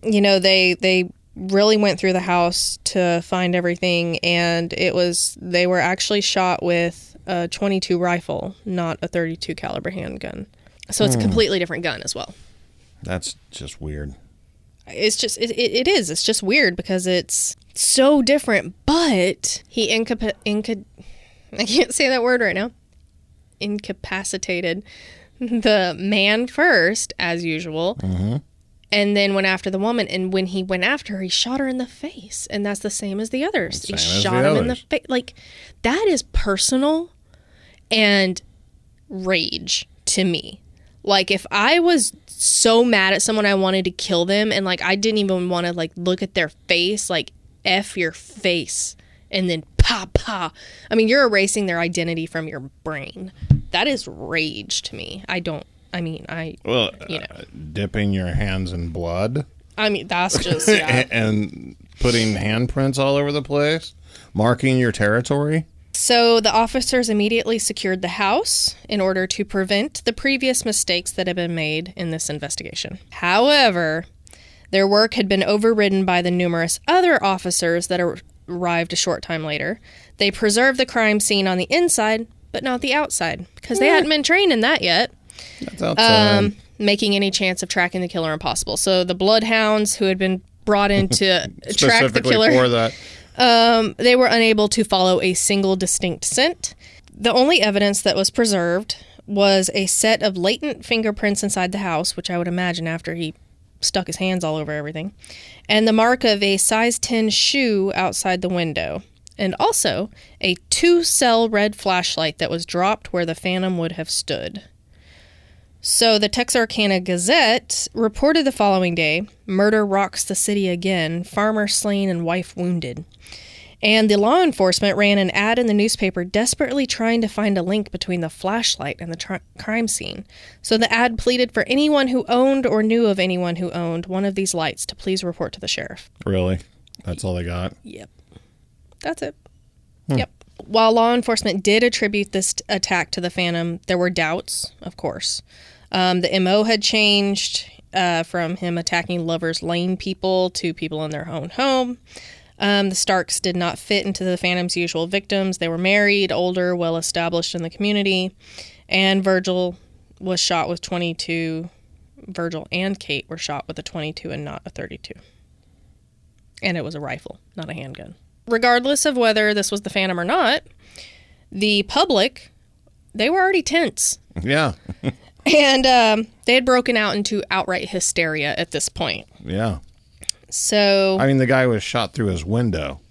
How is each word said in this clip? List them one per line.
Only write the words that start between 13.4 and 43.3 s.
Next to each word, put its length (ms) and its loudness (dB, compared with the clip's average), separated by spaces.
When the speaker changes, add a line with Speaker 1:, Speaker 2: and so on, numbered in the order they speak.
Speaker 2:
just 280 -14
weird. 360 -10
Speaker 1:
It's 320 -2
just, 180 -4
it, 140 -4
it, 220 0
it 160 2
is. 200 2
It's 140 -4
just 200 -2
weird 320 2
because 320 -4
it's 480 -2
so 480 4
different, 520 2
but 840 0
he 220 -2
incapa-, 420 -2
inca-, 380 -4
<laughs> 360 -20
I 120 -4
can't 280 2
say 160 0
that 140 0
word 180 2
right 140 0
now. 160 -2
Incapacitated 1200 -4
the 600 2
man 480 2
first, 720 2
as 260 -2
usual, 520 -4
Speaker 2:
Mm-hmm. 400 -2
Speaker 1:
and 260 0
then 180 0
went 120 0
after 240 -2
the 80 -4
woman. 300 -2
And 240 -6
when 140 -2
he 160 -6
went 220 -4
after 320 -4
her, 60 -8
he 60 -8
shot 320 -2
her 80 -2
in 80 -4
the 100 -6
face. 640 -14
And 160 -6
that's 160 -6
the 100 -6
same 300 -6
as 100 -6
the 140 -4
others. 380 -4
Speaker 2:
Same 160 -8
Speaker 1:
He 40 0
Speaker 2:
as 60 0
Speaker 1:
shot 200 2
Speaker 2:
the 100 6
Speaker 1:
him 40 4
in 120 2
the 40 -2
Speaker 2:
others. 160 -8
Speaker 1:
face. 220 -2
Like, 240 -2
that 260 2
is 140 2
personal 880 0
and 500 2
rage 800 -4
to 180 0
me. 360 -4
Like, 280 2
if 200 -2
I 300 4
was 320 2
so 580 4
mad 300 4
at 80 0
someone, 240 0